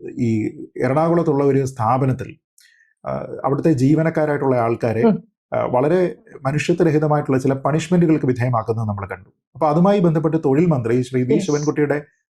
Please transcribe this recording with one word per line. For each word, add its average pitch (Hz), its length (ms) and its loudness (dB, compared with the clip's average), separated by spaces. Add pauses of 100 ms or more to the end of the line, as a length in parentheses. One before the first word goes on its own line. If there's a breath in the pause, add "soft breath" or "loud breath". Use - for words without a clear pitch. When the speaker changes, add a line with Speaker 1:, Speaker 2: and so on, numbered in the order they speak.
(180)
Speaker 1:
ഈ 120 120 0 (540)
എറണാകുളത്തുള്ള 156 600 0
ഒരു 135 220 2
സ്ഥാപനത്തിൽ, 127 640 -2 (760 soft breath)
ആ, - 60 -6 (340)
അവിടുത്തെ 143 280 0
ജീവനക്കാരായിട്ടുള്ള 147 840 0
ആൾക്കാരെ, 117 480 0
Speaker 2:
ഉം. 220 140 4 (360)
Speaker 1:
ആ, - 120 -2
വളരെ 147 360 2 (440)
മനുഷ്യത്വരഹിതമായിട്ടുള്ള 151 920 0
ചില 131 160 0
പണിഷ്മെന്റുകൾക്ക് 160 720 0
വിധേയമാക്കുന്നത് 117 640 -2
നമ്മൾ 101 180 -6
കണ്ടു. 95 240 -14 (240)
അപ്പൊ 151 140 -2
അതുമായി 175 320 4
ബന്ധപ്പെട്ട് 160 380 0
തൊഴിൽ 151 280 2
മന്ത്രി 123 360 0
ശ്രീ 127 220 -2
വി 123 100 0
Speaker 2:
യെസ്. 190 120 0
Speaker 1:
ശിവൻകുട്ടിയുടെ 147 520 0 (360 soft breath)